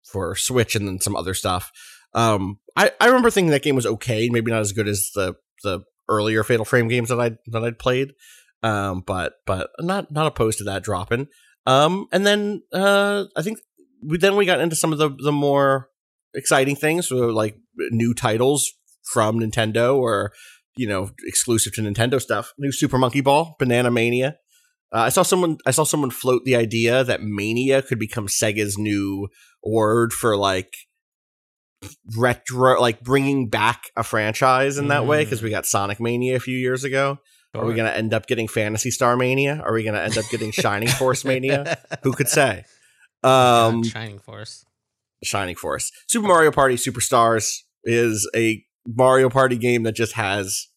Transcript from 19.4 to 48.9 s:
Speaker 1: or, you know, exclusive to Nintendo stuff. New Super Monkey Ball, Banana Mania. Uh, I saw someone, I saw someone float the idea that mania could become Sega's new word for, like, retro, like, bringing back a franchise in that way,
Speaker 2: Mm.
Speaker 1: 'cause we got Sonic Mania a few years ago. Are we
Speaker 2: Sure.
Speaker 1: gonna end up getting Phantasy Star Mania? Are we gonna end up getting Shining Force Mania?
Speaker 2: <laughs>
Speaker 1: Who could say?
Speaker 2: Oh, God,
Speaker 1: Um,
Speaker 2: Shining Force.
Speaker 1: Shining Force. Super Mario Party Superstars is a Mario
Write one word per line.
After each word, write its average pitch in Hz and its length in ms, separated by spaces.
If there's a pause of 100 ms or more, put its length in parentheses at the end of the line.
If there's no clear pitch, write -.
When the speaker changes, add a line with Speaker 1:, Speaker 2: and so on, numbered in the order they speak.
Speaker 1:
or, 107 360 (440)
you 123 120
know, 98 240 (140)
exclusive - 480
to - 80
Nintendo 113 380
stuff. 104 380
New 139 140
Super 131 260
Monkey 131 240
Ball, 147 380
Banana 123 320
Mania. 120 460 (560)
Uh, 113 80
I 117 80
saw 190 120
someone, 180 440
I 131 60
saw 156 120
someone 147 260
float 123 360
the 131 100
idea 117 480
that 120 180
mania 113 600
could 123 180
become 110 280
Sega's 104 500
new 101 500 (360)
word 113 480
for, 110 240
like, 98 380 (1400)
retro, 123 640
like, 120 200
bringing 135 480
back 110 340 (120)
a 113 80
franchise 127 760
in 143 120
that 143 160
way, 151 200
Speaker 2:
Mm. 110 40
Speaker 1:
'cause 110 120
we 113 80
got 101 160
Sonic 101 340
Mania 120 360
a 127 40
few 127 180
years 127 260
ago. 139 360 (360)
Are 110 100
we 117 60
Speaker 2:
Sure. 110 60
Speaker 1:
gonna 113 180
end 110 180
up 110 140
getting 113 200
Phantasy 110 440
Star 123 240
Mania? 135 500
Are 107 80
we 113 100
gonna 107 180
end 110 160
up 110 120
getting 110 220
Shining 104 380
Force 131 360
Mania? 139 540 (120)
Speaker 2:
<laughs> 160 120
Speaker 1:
Who 135 100
could 139 160
say? 123 340 (600)
Speaker 2:
Oh, 123 480
God, - 40
Speaker 1:
Um, 117 80
Speaker 2:
Shining 110 360
Force. 107 460 (580)
Speaker 1:
Shining 95 320
Force. - 360 (160)
Super 214 200
Mario 165 240
Party 135 240
Superstars 117 840 (240)
is 113 520
a 113 280 (220)
Mario 131 440